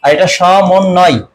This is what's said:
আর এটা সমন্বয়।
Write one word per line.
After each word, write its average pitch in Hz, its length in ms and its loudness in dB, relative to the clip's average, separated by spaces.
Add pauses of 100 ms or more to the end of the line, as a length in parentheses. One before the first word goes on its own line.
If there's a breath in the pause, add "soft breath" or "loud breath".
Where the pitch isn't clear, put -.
আর 143 100 -2
এটা 151 160 0
সমন্বয়। 185 880 0 (160)